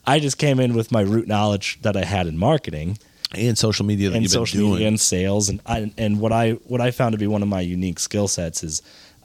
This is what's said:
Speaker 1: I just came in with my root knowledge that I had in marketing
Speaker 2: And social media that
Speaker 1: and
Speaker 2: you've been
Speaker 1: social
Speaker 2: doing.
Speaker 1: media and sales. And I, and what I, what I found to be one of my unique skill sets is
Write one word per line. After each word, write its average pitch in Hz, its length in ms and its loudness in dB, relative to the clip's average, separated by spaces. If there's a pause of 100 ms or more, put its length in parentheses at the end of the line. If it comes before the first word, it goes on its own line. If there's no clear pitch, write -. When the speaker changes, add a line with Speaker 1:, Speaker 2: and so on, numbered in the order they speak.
Speaker 1:
I 143 140 4
just 143 160 -2
came 139 240 2
in 120 140 2
with 113 180 0
my 110 80 4
root 104 260 2
knowledge 104 560 0
that 104 140 0
I 92 80 0
had 92 220 0
in 80 100 -4
marketing 90 640 -2 (360)
Speaker 2:
And 107 220 0
social 104 300 0
media 98 240 2
that 117 60 0
Speaker 1:
and 113 60 2
Speaker 2:
you've 95 80 0
been 117 100 2
Speaker 1:
social 110 200 -2
Speaker 2:
doing. 104 120 4
Speaker 1:
media 107 160 2
and 107 120 2
sales. 98 480 0
And 101 160 -4
I, 110 320 -4
and 104 240 0
what 110 120 0
I, 113 180 2 (180)
what 120 140 -2
I 123 80 2
found 120 220 0
to 107 60 -2
be 104 80 0
one 104 160 0
of 101 60 0
my 95 140 0
unique 90 360 -2
skill 101 300 -2
sets 82 340 -4
is 78 200 -8 (420)